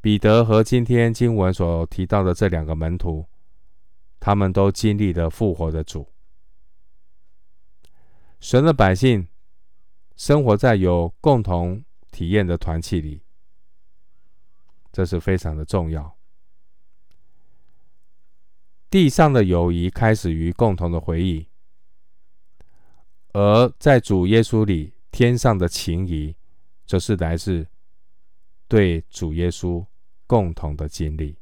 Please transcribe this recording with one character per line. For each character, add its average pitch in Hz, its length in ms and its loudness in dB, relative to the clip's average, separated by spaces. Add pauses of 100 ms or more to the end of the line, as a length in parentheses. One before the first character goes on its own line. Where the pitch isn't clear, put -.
彼 104 180 2
得 110 260 6
和 110 200 6
今 120 200 2
天 117 300 2
经 117 220 2
文 92 180 2
所 85 320 0
提 - 180 -4
到 98 200 0
的 90 100 2
这 101 140 2
两 82 180 -2
个 80 80 -4
门 80 240 -4
徒， 80 260 -4 (920)
他 101 160 2
们 95 180 2
都 98 160 4
经 104 300 0
历 101 140 0
了 82 180 0
复 98 240 -2
活 80 160 -4
的 78 140 -4
主。 - 280 -12 (2250)
神 127 240 4
的 160 80 6
百 101 200 4
姓 101 360 2 (880)
生 147 260 2
活 110 140 4
在 117 180 4
有 87 340 2 (120)
共 135 200 4
同 90 440 -4 (260)
体 85 200 -6
验 104 140 2
的 87 140 0
团 82 240 -4
契 87 180 -2
里， 76 220 -10 (1700)
这 95 160 -2
是 85 140 -2
非 95 180 0
常 78 180 -6
的 78 80 -6
重 85 240 -2
要。 78 300 -8 (2750)
地 185 180 6
上 147 240 4
的 120 120 6
友 87 260 2
谊 87 180 0
开 110 240 2
始 92 200 -2
于 82 200 -2
共 107 220 2
同 85 160 -4
的 85 100 -2
回 82 220 -2
忆， 80 240 -2 (1900)
而 107 440 4
在 135 220 6
主 92 260 0
耶 110 160 6
稣 110 240 2
里， 82 260 -2 (200)
天 120 260 2
上 117 180 2
的 87 120 0
情 90 400 -4
谊 78 260 -6 (500)
则 - 140 -2
是 101 160 0
来 85 220 0
自 85 320 -4 (1000)
对 92 420 4
主 80 240 -6
耶 85 160 0
稣 87 380 -4 (400)
共 98 280 2
同 76 220 -8
的 78 120 -8
经 78 280 -6
历。 76 260 -8